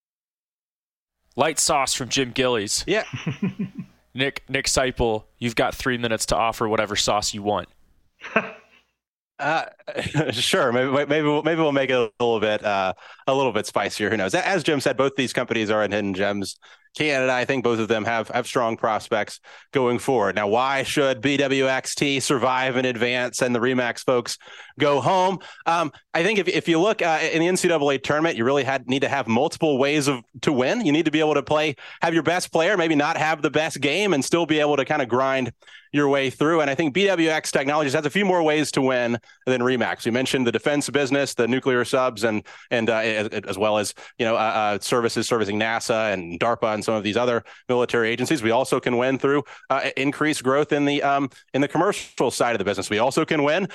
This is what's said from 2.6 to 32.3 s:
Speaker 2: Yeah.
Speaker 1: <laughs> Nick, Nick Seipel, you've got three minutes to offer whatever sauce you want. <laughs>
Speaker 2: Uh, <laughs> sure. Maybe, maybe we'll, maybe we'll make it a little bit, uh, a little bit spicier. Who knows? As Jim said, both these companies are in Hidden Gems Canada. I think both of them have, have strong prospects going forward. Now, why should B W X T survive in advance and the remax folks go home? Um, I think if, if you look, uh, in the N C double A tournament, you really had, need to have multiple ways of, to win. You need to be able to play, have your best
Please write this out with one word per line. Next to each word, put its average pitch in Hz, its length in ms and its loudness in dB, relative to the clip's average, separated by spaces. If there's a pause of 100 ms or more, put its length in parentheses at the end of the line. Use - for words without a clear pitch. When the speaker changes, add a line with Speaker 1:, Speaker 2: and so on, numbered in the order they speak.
Speaker 2:
Yeah. 202 220 0
Speaker 1:
<laughs> - 60 -12 (960)
Nick, 135 360 -4
Nick 131 160 -2
Seipel, 123 600 0 (120)
you've 120 160 -4
got - 220 0
three 123 240 -2
minutes 113 280 -2
to - 80 0
offer 113 320 0
whatever 107 280 0
sauce 104 400 0
you 101 80 -10
want. 101 260 -2 (640)
<laughs> 220 100 2 (960)
Speaker 2:
Uh, 147 260 -2 (340)
<laughs> 147 320 -2
sure. 123 400 0
Maybe, 131 340 2
maybe 147 220 0
we'll, 147 160 2
maybe 160 180 -2
we'll 151 100 2
make 135 200 0
it 131 40 2
a 117 240 0
little 117 200 2
bit, 104 260 0
uh, 98 300 0 (320)
a 135 80 2
little 135 160 2
bit 104 160 -2
spicier. 101 420 -2
Who 107 80 -2
knows? 95 160 -2
As 180 300 0
Jim 151 160 0
said, 135 180 -2
both 135 180 0
these 127 160 -2
companies 113 380 -2
are 107 140 2
in 98 80 -2
Hidden 101 240 -2
Gems 101 420 -4 (400)
Canada. 135 340 0
I 123 140 0
think 131 180 -2
both 120 140 2
of 110 100 -2
them 107 180 0
have, 113 240 -2
have 120 180 -2
strong 113 300 0
prospects 107 640 -2 (340)
going 123 260 2
forward. 101 360 0
Now, 104 120 0
why 131 340 2
should 131 400 0
B 139 160 0
W 135 320 2
X 131 240 -4
T 139 260 0
survive 127 580 0
in 127 80 2
advance 123 580 -2
and 123 100 0
the 120 60 2
remax 123 440 0
folks 123 360 0 (400)
go 143 220 2
home? 185 360 2 (300)
Um, 165 240 0 (240)
I 165 80 2
think 208 160 0
if, 170 80 0
if 170 200 -2
you 160 120 4
look, 202 240 0
uh, 160 160 2 (120)
in 165 80 0
the 165 80 2
N 185 100 2
C 180 100 0
double 147 240 2
A 135 80 0
tournament, 151 380 0
you 113 60 0
really 135 200 2
had, 131 240 -4
need 131 160 0
to 123 60 0
have 127 180 -2
multiple 143 500 0
ways 139 300 2
of, 127 160 -2 (180)
to - 100 0
win. 147 320 0
You 156 80 2
need 160 140 2
to 151 60 0
be 151 80 2
able 151 160 2
to 139 80 0
play, 151 320 0 (260)
have 165 140 0
your 160 80 0
best 170 280 0